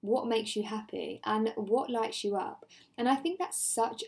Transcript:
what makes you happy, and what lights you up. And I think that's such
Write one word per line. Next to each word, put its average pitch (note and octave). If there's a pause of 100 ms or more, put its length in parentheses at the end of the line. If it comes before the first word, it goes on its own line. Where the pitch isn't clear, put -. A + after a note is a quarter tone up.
what A#3
makes A3
you G#3+
happy, -
and A3
what A3
lights A3+
you G3+
up. - (300)
And A#3+
I C4+
think E4+
that's -
such -